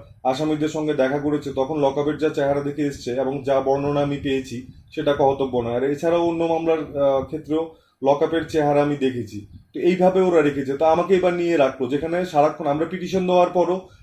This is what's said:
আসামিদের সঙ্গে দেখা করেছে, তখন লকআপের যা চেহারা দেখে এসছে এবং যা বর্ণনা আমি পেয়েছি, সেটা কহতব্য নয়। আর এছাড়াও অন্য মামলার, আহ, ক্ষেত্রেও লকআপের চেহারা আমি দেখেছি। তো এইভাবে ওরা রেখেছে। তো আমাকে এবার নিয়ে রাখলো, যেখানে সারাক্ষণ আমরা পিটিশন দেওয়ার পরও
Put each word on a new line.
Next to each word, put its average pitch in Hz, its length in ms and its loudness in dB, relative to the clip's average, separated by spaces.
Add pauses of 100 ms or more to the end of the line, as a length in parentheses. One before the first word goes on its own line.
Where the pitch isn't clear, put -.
(240)
আসামিদের 151 440 0
সঙ্গে 151 260 -2
দেখা 131 240 0
করেছে, 147 380 -4
তখন 139 240 -2
লকআপের 143 380 0
যা 151 100 0
চেহারা 143 320 0
দেখে 143 220 -4
এসছে 139 280 -6
এবং 135 320 -4
যা 135 180 2
বর্ণনা 139 400 0
আমি 143 220 -2
পেয়েছি, 131 440 -6 (280)
সেটা 147 180 0
কহতব্য 139 460 0
নয়। 117 180 -2
আর 127 80 -2
এছাড়াও 165 420 0
অন্য 165 180 -2
মামলার, 165 340 0
আহ, 139 460 0
ক্ষেত্রেও 156 500 -4 (300)
লকআপের 156 440 2
চেহারা 147 340 2
আমি 147 140 0
দেখেছি। 117 500 -4 (280)
তো 151 60 -8
এইভাবে 180 400 4
ওরা 170 220 4
রেখেছে। 139 340 0
তো 160 80 0
আমাকে 175 300 4
এবার 180 200 2
নিয়ে 170 220 0
রাখলো, 131 320 2
যেখানে 160 380 -2
সারাক্ষণ 156 400 0
আমরা 151 200 0
পিটিশন 180 400 -4
দেওয়ার 180 280 4
পরও 180 340 0 (140)